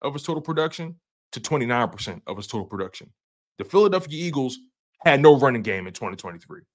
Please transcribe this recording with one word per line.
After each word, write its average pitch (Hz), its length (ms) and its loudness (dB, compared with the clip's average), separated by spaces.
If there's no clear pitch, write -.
of 143 100 -4
his 143 100 -10
total 156 200 -6
production 160 540 -4
to 120 80 -12
twenty-nine 120 480 0
percent 85 400 -12
of 95 80 -6
his 107 100 -10
total 104 200 -8
production. - 440 -10
The - 60 -8
Philadelphia 180 600 2
Eagles 139 340 -4
had 143 200 4
no 151 160 10
running 123 260 2
game 95 260 -6
in 87 40 -14
twenty 95 220 -8
twenty-three. 87 460 -14